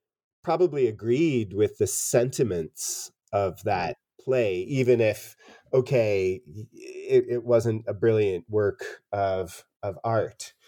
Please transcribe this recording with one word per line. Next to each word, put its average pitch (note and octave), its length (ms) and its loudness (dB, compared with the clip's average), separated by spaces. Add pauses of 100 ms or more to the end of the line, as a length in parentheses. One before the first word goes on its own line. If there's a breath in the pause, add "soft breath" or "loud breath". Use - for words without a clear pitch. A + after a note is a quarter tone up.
(440)
probably D#3+ 420 2
agreed A#2 680 0
with G2+ 260 0
the G2 100 2
sentiments - 1200 -2 (220)
of G2+ 320 -2
that F2+ 320 -2 (240)
play, A2+ 380 0 (100)
even B2 320 2
if, G#2+ 340 0 (400 loud breath)
okay, G#2+ 720 2
y-, G#2+ 260 -16
it, D#2+ 560 0
it A#2+ 160 -4
wasn't A2+ 440 2
a G#2+ 60 -2
brilliant G#2 540 2
work G#2 360 0 (260)
of, F#2+ 540 -4 (180)
of G2 220 -8
art. A2+ 480 -4 (160 loud breath)